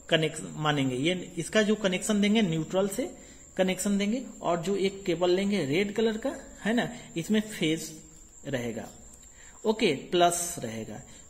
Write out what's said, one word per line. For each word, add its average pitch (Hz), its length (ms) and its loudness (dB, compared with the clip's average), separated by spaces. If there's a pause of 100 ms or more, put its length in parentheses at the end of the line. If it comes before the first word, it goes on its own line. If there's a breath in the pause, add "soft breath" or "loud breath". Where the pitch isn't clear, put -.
कनेक्शन 156 480 0
मानेंगे, 143 400 0
ये 160 180 2 (240)
इसका 214 240 2
जो 208 120 4
connection 202 460 0
देंगे 208 220 6
neutral 175 460 0
से 247 160 -4 (520 loud breath)
connection 190 420 2
देंगे, 214 240 0 (200)
और 170 200 0
जो 196 140 0
एक 190 280 -2
cable 175 260 2
लेंगे 196 340 2
red 190 300 0
color 220 220 2
का, 262 140 -4 (340)
है 214 100 0
ना, 196 140 0 (280 loud breath)
इसमें 208 240 2
phase 160 500 -2 (560)
रहेगा, 117 400 -4 (760 loud breath)
Okay, 220 280 2 (180)
plus 175 480 2
रहेगा, 110 420 -10 (280 loud breath)